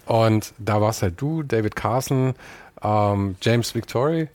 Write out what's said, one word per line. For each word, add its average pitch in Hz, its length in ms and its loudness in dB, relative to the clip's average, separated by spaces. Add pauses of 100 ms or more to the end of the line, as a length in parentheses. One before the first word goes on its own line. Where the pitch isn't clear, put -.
Und 113 520 2
da 104 220 -2
war's 107 220 0
halt 90 180 -2
du, 156 240 -4
David 110 320 -2
Carson, 131 580 0 (480)
ähm, 101 600 0
James 117 340 0
Victory. 151 600 -2